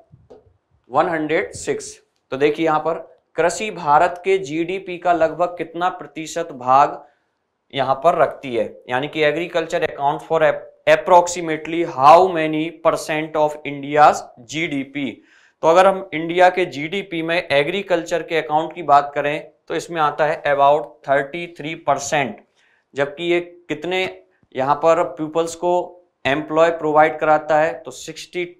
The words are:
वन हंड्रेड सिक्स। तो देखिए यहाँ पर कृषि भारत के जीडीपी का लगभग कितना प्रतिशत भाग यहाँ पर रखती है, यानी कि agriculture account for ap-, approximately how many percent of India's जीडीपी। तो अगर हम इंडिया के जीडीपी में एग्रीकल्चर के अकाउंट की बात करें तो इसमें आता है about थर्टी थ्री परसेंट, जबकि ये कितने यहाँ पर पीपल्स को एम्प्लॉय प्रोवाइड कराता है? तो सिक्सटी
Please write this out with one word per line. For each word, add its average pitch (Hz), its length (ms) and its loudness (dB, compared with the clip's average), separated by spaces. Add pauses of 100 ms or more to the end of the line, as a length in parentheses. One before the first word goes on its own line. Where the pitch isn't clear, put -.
(920)
वन 151 180 2
हंड्रेड 160 460 -2
सिक्स। - 400 -8 (380)
तो 135 40 -6
देखिए 151 300 0
यहाँ 156 140 2
पर 160 220 -4 (340)
कृषि 175 340 -2
भारत 165 540 2
के 190 160 2
जीडीपी 170 580 -6
का 175 140 0
लगभग 160 460 0
कितना 170 320 -6
प्रतिशत - 640 -10
भाग 135 480 2 (680)
यहाँ 131 220 0 (100)
पर 175 100 4
रखती 139 420 -2
है, 104 80 0 (240)
यानी 127 200 -2
कि 151 140 -4
agriculture 165 600 -2
account 147 400 -2
for 160 200 -2
ap-, - 240 0 (220)
approximately 165 1000 2
how 143 300 8 (120)
many 156 320 -2 (200)
percent 156 540 -2
of 151 200 0 (100)
India's 143 560 2 (180)
जीडीपी। 139 680 -6 (520)
तो 160 60 4
अगर 180 180 6
हम 190 280 0
इंडिया 170 360 2
के 185 160 0
जीडीपी 160 560 -8
में 165 140 -2
एग्रीकल्चर 165 840 -2
के 165 140 -6
अकाउंट 156 380 -2
की 175 100 -12
बात 143 300 4
करें 147 360 -4 (180)
तो 160 60 -6
इसमें 165 260 -6
आता 147 260 0
है 160 180 -4
about 143 420 2 (220)
थर्टी 143 380 -2 (120)
थ्री 160 160 -10 (120)
परसेंट, 139 500 -2 (580)
जबकि 143 300 -4
ये 170 160 0 (280)
कितने 180 340 -4 (520)
यहाँ 131 220 0
पर 165 260 2 (100)
पीपल्स 165 440 -4
को 175 160 -2 (520)
एम्प्लॉय 156 480 2
प्रोवाइड 156 460 2
कराता 151 420 2
है? 165 140 0
तो - 160 -14
सिक्सटी - 540 -10 (160)